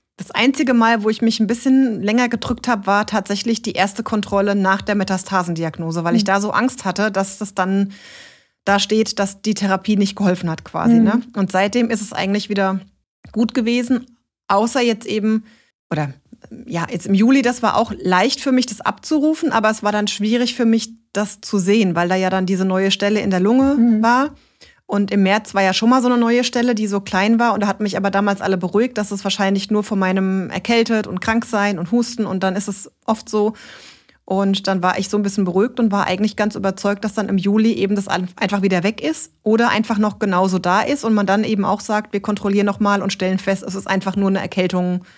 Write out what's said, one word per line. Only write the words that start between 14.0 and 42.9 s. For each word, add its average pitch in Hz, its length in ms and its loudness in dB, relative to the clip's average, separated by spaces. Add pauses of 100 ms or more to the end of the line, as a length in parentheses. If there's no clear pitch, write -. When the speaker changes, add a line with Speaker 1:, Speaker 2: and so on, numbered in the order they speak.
Speaker 1:
Außer 226 340 2
jetzt 233 240 0
eben, 220 380 0 (480)
oder, 147 220 -2 (540)
ja, 170 240 -4
jetzt - 160 -6
im 202 60 2
Juli, 247 280 6
das 247 220 0
war 214 140 2
auch 226 200 0
leicht 185 440 2
für 269 100 -2
mich, 254 160 2
das - 140 -10
abzurufen, 311 720 0
aber 214 180 2
es 220 140 -2
war 208 80 0
dann 208 160 0
schwierig 233 480 0
für 240 100 0
mich, 226 240 2 (240)
das 202 280 -4
zu - 160 -4
sehen, 190 380 2
weil 175 140 0
da 190 60 2
ja 185 140 0
dann 190 160 0
diese 190 200 0
neue 190 260 2
Stelle 208 300 0
in 202 100 -2
der 180 80 2
Lunge 262 360 4
Speaker 2:
Mhm. 233 280 4
Speaker 1:
war. 247 320 2 (520)
Und 202 220 0
im 202 140 2
März 202 320 0
war 196 80 2
ja 185 100 2
schon 226 160 2
mal 254 140 4
so 247 40 0
eine 247 120 2
neue 240 240 2
Stelle, 240 320 0
die 214 100 -2
so 202 160 -2
klein 202 380 2
war. 233 160 2
Und 214 80 -2
da 208 40 0
hatten 196 140 -4
mich 196 160 -2
aber 196 140 0
damals 202 300 0
alle 190 160 0
beruhigt, 208 420 0
dass 202 100 -4
es 196 140 -8
wahrscheinlich 196 480 -2
nur 208 120 2
von 208 140 -4
meinem 190 540 0
erkältet 226 560 0
und 180 140 -6
krank 226 240 0
sein 202 340 -2
und 175 120 -6
Husten 233 360 0
und 185 160 -4
dann 190 120 0
ist 202 120 -4
es - 240 -8 (140)
oft - 220 -2
so. 214 260 0 (760)
Und 196 400 0
dann 190 140 0
war 180 160 0
ich 196 120 -4
so 208 80 0
ein 208 60 0
bisschen 196 220 0
beruhigt 196 340 0
und 226 120 2
war 202 160 0
eigentlich 208 280 -2
ganz 214 200 -2
überzeugt, 196 480 -2
dass 214 100 -4
dann 196 160 -4
im 196 80 0
Juli 208 360 2
eben 196 220 0
das 196 120 -2
an-, 180 280 -2
einfach 196 280 -2
wieder 185 200 2
weg 220 180 -4
ist - 300 -6 (120)
oder 220 260 2
einfach 220 300 0
noch 208 180 0
genauso 190 400 0
da 185 240 2
ist 285 240 -2
und 226 80 2
man 202 140 2
dann 202 160 2
eben 202 200 -2
auch 202 160 0
sagt, 214 320 -4
wir 202 100 -4
kontrollieren 202 440 0
noch 202 140 -2
mal 202 240 0